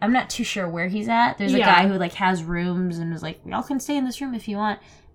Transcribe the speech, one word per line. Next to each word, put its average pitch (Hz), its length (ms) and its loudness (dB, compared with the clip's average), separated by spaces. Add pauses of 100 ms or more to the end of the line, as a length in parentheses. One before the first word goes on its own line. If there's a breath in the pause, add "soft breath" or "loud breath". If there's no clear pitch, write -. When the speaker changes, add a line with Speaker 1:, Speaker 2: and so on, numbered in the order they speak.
Speaker 1:
I'm 214 100 2
not 254 180 0
too 240 140 -4
sure 190 240 -4
where 170 200 -4
he's 208 200 -4
at. 233 300 2
There's 202 160 0
a 254 40 4
Speaker 2:
Yeah. 190 240 6
Speaker 1:
guy 196 60 6
who, 196 100 2
like, 175 160 -2
has 185 300 2
rooms 175 540 -2
and 165 160 -4
is 156 80 -8
like, 165 240 -10
"Y'all 196 160 -4
can 262 180 -4
stay 294 160 -4
in 269 80 0
this 254 160 -6
room 269 140 -6
if 220 140 -8
you 208 80 -4
want," 208 240 -2 (340 soft breath)